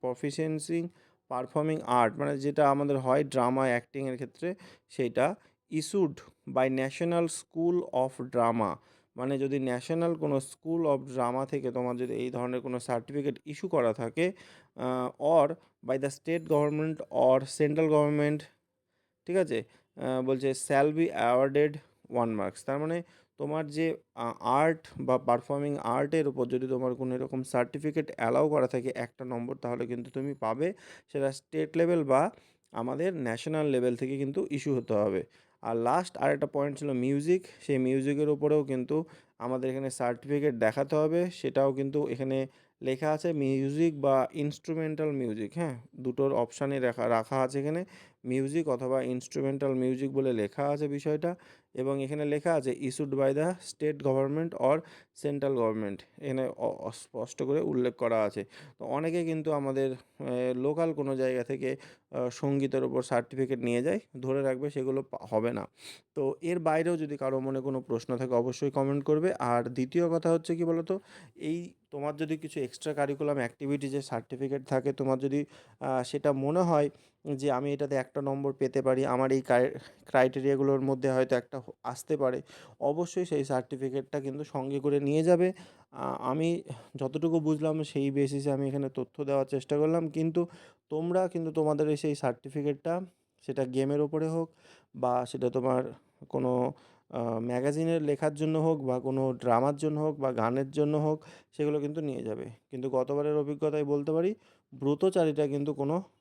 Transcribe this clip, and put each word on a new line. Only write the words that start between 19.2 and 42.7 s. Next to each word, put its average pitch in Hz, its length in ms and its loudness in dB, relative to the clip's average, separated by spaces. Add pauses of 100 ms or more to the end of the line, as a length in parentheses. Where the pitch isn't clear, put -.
ঠিক 175 100 -4
আছে? 151 280 2 (320)
আহ, 131 260 -2
বলছে 131 300 2
"shall 139 400 2
be 160 140 2
awarded 139 720 4 (360)
one 113 260 0
marks", 95 260 -6
তার 139 140 -2
মানে 165 240 -4 (340)
তোমার 147 300 -4
যে, 160 300 -2 (180)
আহ, 117 240 -4
আর্ট 156 480 2 (120)
বা 127 180 2
পারফর্মিং 143 600 0
আর্টের 143 500 0
উপর 131 180 0
যদি 127 220 -2
তোমার 127 280 -2
কোনো 127 200 -4
এরকম 131 280 -4
সার্টিফিকেট 143 720 -2
অ্যালাউ 127 340 4
করা 139 180 4
থাকে 127 280 -2
একটা 123 300 -8
নম্বর, 123 300 -6
তাহলে 123 320 -6
কিন্তু 120 240 -8
তুমি 139 220 -6
পাবে, 131 400 -2 (380)
সেটা 139 200 0
স্টেট 156 460 -4
লেভেল 170 260 4
বা 139 280 4 (400)
আমাদের 135 420 -2
ন্যাশনাল 151 520 -2
লেভেল 127 300 2
থেকে 135 220 -4
কিন্তু 139 320 -2
ইস্যু 143 260 -2
হতে 120 180 -2
হবে। 101 300 2 (380)
আর 113 140 -4
লাস্ট 135 420 0
আরেকটা 143 300 2
পয়েন্ট 143 320 -4
ছিল 147 140 -4
মিউজিক, 143 520 2 (160)
সেই 139 160 0
মিউজিকের 135 520 2
উপরেও 147 340 2
কিন্তু 135 420 -2 (320)
আমাদের 127 320 -2
এখানে 135 200 -4
সার্টিফিকেট 135 640 0
দেখাতে 127 400 2
হবে, 160 360 2
সেটাও 135 420 2
কিন্তু 139 340 0
এখানে 131 400 -2 (340)